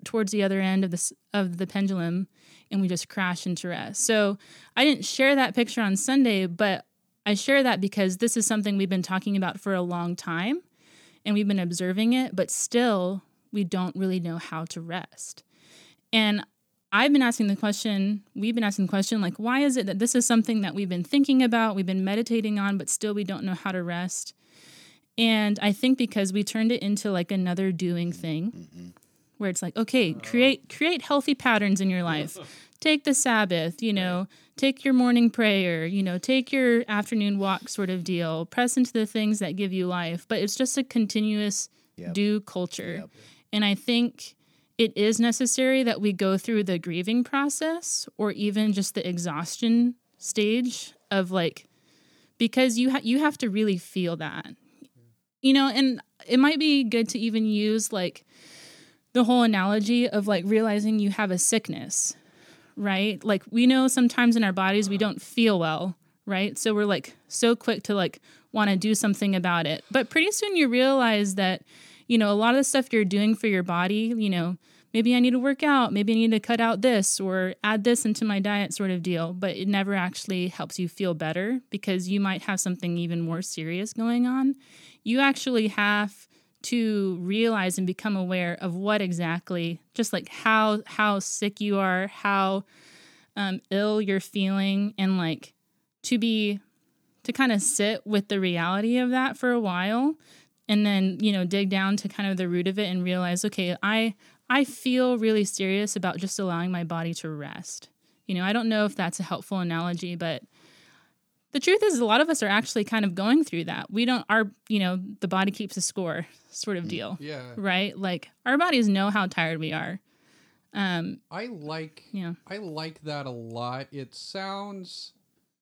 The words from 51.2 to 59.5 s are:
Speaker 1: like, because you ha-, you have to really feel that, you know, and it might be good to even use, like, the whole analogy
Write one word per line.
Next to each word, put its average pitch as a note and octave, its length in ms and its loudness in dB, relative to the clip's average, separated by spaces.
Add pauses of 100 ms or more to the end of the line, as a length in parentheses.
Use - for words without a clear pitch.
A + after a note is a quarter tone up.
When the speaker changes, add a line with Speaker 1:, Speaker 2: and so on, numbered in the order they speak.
Speaker 1:
like, F3+ 360 -2 (720)
because A#3 400 2
you B3+ 120 2
ha-, C4 140 0
you B3 160 2
have D4+ 180 0
to B3 120 -2
really G3+ 280 2
feel F3 380 -4
that, - 320 -10 (920)
you C4+ 120 6
know, C4+ 140 6
and C4 320 2 (260)
it B3 140 4
might D4 180 6
be C#4+ 260 4
good A3+ 260 0
to - 80 -6
even A3 280 0
use, G#3+ 460 0
like, F#3 320 -4 (920)
the B3 100 6
whole B3 180 6
analogy G#3+ 640 4